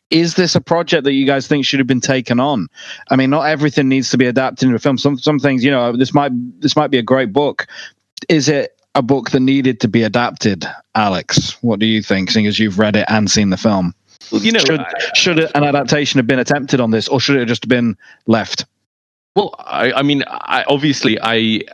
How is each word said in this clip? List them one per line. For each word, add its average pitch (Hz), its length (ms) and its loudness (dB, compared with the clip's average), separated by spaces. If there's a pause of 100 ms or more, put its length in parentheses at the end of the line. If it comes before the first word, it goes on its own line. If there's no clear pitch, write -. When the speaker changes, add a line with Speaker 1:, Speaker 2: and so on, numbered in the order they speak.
Speaker 1:
is 165 280 0
this 175 180 2
a 170 60 2
project 165 440 0
that 139 80 0
you 135 140 2
guys 135 220 0
think 143 180 0
should 139 140 0
have 131 60 2
been 127 140 0
taken 127 400 0
on? 131 280 -2 (420)
I 131 60 2
mean, 131 120 4
not 143 140 2
everything 147 460 0
needs 131 220 0
to - 60 0
be 127 100 4
adapted 127 380 0
into 123 120 4
a - 20 0
film. 139 180 0
Some, 139 220 0
some 151 200 0
things, 131 260 0
you 143 60 4
know, 120 260 0
this 131 180 0
might, 143 180 2 (280)
this - 160 0
might 151 140 0
be 131 80 2
a 120 40 0
great 127 300 0
book. 139 340 -2 (640)
Is 147 200 2
it 139 300 -2 (160)
a 139 80 2
book 123 300 0
that 135 80 2
needed 131 400 2
to 117 80 0
be 110 140 2
adapted, 107 600 -2 (300)
Alex? - 680 -2
What 113 160 0
do 107 80 0
you 110 160 2
think, 95 280 -2
seeing 107 160 2
as 104 120 -2
you've 104 200 0
read 104 180 2
it 104 120 0
and 107 220 2
seen 101 200 2
the 92 80 0
film? 95 360 0 (360)
Speaker 2:
Well, - 120 -2
you 220 100 2
know, 226 80 2
Speaker 1:
Should, 165 200 0
Speaker 2:
I 165 120 -10 (220)
Speaker 1:
should 170 240 2
an 151 260 0
adaptation 143 540 0
have 123 80 2
been 131 120 0
attempted 135 420 0
on 117 100 0
this, 110 180 0
or 131 120 0
should 139 160 0
it 131 40 2
have 120 80 -4
just 113 200 -4
been 120 300 0 (280)
left? 113 380 0 (680)
Speaker 2:
Well, 196 260 -2
I, 110 340 -2
I 135 80 0
mean, 143 260 0
I, - 400 -4
obviously, 139 540 0
I, 113 400 0 (120)